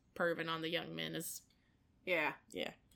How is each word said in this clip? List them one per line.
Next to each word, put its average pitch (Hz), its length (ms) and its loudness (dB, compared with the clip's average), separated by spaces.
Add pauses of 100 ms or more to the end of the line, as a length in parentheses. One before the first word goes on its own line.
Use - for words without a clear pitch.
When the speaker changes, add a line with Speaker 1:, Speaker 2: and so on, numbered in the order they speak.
(160)
Speaker 1:
perving 165 340 2
on 165 120 0
the 160 80 0
young 165 260 -2
men 160 200 -2
is - 260 -6 (640)
Speaker 2:
Yeah. 160 260 2 (200)
Speaker 1:
Yeah. - 200 -2 (240)